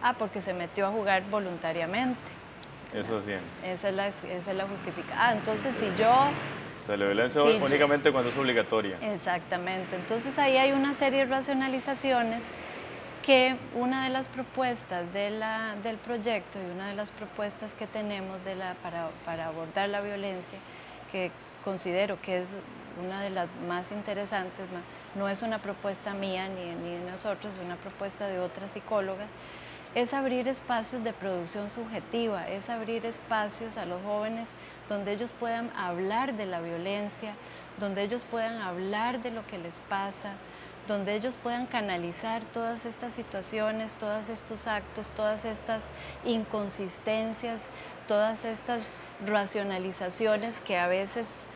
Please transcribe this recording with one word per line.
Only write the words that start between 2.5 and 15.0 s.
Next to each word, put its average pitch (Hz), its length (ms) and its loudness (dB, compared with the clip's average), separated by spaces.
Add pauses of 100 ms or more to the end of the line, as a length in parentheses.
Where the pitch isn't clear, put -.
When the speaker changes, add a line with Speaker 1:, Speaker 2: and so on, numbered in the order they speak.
Speaker 2:
Eso 107 280 0
sí. 104 120 -2 (320)
Speaker 1:
Esa 185 240 -2
es 190 60 2
la, 196 120 2
esa 180 440 -4
es 190 40 0
la 190 80 0
justifica-, 190 540 -6
ah, 233 160 6
entonces 214 420 0
si 214 120 0 (140)
yo 220 80 8
Speaker 2:
O - 800 4
sea, 104 80 2
la 101 120 4
violencia 120 340 6
Speaker 1:
si 151 180 10
yo 190 60 4
Speaker 2:
únicamente 143 480 8
cuando 123 160 4
es 123 80 0
obligatoria. 110 640 4
Speaker 1:
Exactamente. 180 960 0
Entonces 233 420 0
ahí 269 160 8
hay 262 160 10
una 277 240 6
serie 269 240 6
de 269 60 6
racionalizaciones 262 1160 2 (840)
que 262 320 8 (180)
una 254 300 2
de 262 40 2
las 262 200 0
propuestas 240 840 -2